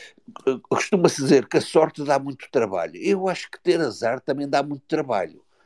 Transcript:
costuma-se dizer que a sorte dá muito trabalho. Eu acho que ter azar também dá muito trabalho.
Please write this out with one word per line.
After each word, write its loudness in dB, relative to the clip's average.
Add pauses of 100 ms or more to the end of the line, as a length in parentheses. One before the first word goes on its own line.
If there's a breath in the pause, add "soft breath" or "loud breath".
(680 loud breath)
costuma-se 2
dizer 6
que 0
a 4
sorte 2
dá 0
muito -10
trabalho. -2
Eu -2
acho -4
que -18
ter 2
azar -2
também -4
dá 2
muito -8
trabalho. -4 (240)